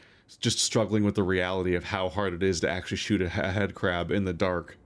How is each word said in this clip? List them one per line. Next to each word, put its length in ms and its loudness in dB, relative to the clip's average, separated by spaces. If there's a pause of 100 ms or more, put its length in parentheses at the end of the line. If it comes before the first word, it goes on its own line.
(280)
s-, 80 -20
just 240 0
struggling 440 2
with 100 2
the 80 2
reality 520 2
of 100 -2
how 260 -2
hard 240 -2
it 80 -4
is 180 2
to 100 2
actually 280 -4
shoot 240 0
a 80 0
he-, 100 -4
head 340 0
crab 380 -2
in 120 2
the 100 0
dark 520 -2